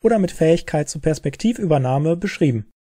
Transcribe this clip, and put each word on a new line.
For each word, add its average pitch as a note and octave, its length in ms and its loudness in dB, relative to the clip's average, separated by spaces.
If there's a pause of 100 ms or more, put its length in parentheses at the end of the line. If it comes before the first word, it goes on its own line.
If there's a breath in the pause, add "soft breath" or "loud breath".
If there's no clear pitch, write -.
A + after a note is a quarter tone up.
oder A3+ 160 2
mit F3+ 140 0
Fähigkeit D#3+ 560 0
zur D3 140 -10
Perspektivübernahme D#3 1120 0
beschrieben. D3 540 -2 (140)